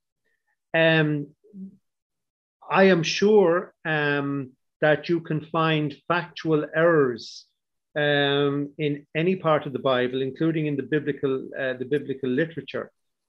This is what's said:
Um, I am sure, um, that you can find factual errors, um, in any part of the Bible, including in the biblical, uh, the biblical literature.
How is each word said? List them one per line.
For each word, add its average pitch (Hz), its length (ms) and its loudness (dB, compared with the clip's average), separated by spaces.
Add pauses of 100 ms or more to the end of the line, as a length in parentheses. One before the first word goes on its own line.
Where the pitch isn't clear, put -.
(720)
Um, 160 540 2 (1400)
I 185 160 6
am 180 180 4
sure, 196 680 2 (120)
um, 143 680 -2 (300)
that 151 280 2
you 170 120 0
can 156 240 -4
find 160 500 0 (120)
factual 165 580 -2 (100)
errors, 147 680 2 (500)
um, 143 840 0
in 147 280 -4 (100)
any 175 200 0
part 160 300 0
of 139 80 -8
the 123 60 -4
Bible, 127 420 0
including 156 440 -2
in 147 100 -2
the 131 80 -4
biblical, 139 640 -4 (100)
uh, 131 160 -4
the 127 120 -8
biblical 135 440 -4
literature. 139 600 -4 (380)